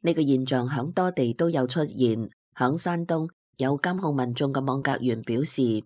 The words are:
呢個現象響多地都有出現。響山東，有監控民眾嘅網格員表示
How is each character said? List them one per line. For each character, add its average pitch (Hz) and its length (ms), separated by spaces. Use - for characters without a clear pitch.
呢 170 140
個 160 80
現 135 240
象 123 240
響 147 220
多 185 180
地 127 240
都 170 160
有 135 160
出 151 180
現。 113 460
響 127 200
山 170 280
東， 160 240
有 135 220
監 180 200
控 156 180
民 123 160
眾 139 200
嘅 135 120
網 135 160
格 135 200
員 117 220
表 120 200
示 117 440